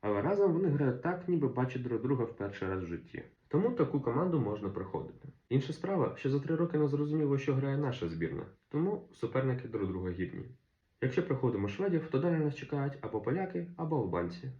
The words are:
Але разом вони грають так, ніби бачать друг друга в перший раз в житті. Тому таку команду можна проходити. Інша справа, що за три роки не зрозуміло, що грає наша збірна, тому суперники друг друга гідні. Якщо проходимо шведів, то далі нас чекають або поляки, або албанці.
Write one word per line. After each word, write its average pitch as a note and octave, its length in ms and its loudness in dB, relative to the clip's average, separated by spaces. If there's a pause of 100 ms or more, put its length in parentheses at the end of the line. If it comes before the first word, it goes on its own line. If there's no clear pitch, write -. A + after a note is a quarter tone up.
Але G#2 200 0
разом G3 320 4
вони F3+ 140 2
грають C#3 340 2
так, F3+ 260 -2
ніби D#3+ 200 2
бачать B2+ 360 0
друг A#2 180 -2
друга B2+ 220 2
в A#2 140 -6
перший G2 300 -4
раз F#2+ 160 -2
в E2+ 40 -6
житті. - 360 -8 (240)
Тому G#3 240 4
таку D3 300 0
команду D#3 380 2
можна G#2 300 -2
проходити. - 580 -8 (220)
Інша C3+ 240 2
справа, F3+ 440 0
що C3+ 120 -2
за C#3 100 2
три D#3 160 0
роки E3+ 220 0
не D3+ 100 4
зрозуміло, D3 500 2
що C#3 160 2
грає C3+ 240 2
наша C3+ 320 0
збірна, E2 360 -4 (240)
тому F#3+ 440 0
суперники B2+ 540 0
друг G#2 200 -2
друга F#2 240 -2
гідні. F2 340 -4 (560)
Якщо C3 260 2
проходимо A#2+ 400 2
шведів, E3+ 440 0
то - 80 2
далі E3+ 180 4
нас D3+ 180 2
чекають C#3+ 460 -2
або A2 200 -4
поляки, F3 460 -2 (100)
або D#3+ 180 -2
албанці. F2+ 640 -2